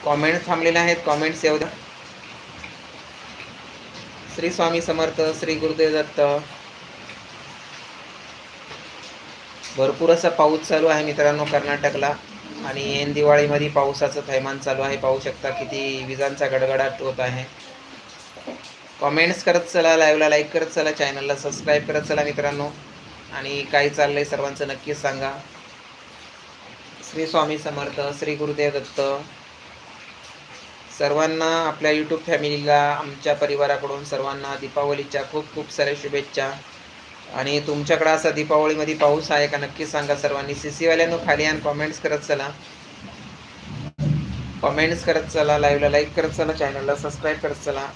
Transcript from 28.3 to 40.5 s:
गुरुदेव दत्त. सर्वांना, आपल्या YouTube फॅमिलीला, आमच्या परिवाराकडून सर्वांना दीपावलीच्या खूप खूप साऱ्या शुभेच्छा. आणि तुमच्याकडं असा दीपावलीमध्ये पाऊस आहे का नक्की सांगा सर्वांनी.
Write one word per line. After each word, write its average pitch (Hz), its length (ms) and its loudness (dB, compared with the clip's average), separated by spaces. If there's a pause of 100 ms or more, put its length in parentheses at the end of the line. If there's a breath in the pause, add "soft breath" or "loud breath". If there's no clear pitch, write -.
गुरुदेव 147 360 0
दत्त. 139 300 -6 (2000)
सर्वांना, 160 680 2
आपल्या 151 240 0
YouTube 156 340 0
फॅमिलीला, 147 720 4
आमच्या 147 360 -2
परिवाराकडून 143 720 0
सर्वांना 139 560 -4
दीपावलीच्या 143 640 -2
खूप 151 200 -6 (100)
खूप 147 180 -8
साऱ्या 143 300 0
शुभेच्छा. 139 480 -4 (840)
आणि 139 260 0
तुमच्याकडं 147 500 2
असा 160 200 4
दीपावलीमध्ये 151 640 2
पाऊस 151 360 4
आहे 147 160 4
का 147 120 -2
नक्की 143 280 -6
सांगा 147 300 0
सर्वांनी. 143 380 -2